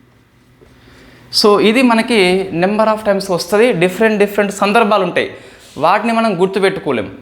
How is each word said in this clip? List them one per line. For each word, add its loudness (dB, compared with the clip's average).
So, 4
ఇది 2
మనకి 0
number 0
of -4
times -2
వస్తుంది. 0
డిఫరెంట్ 0
డిఫరెంట్ -2
సందర్భాలు 0
ఉంటాయి, -4
వాటిని 2
మనం 0
గుర్తుపెట్టుకోలేం. -2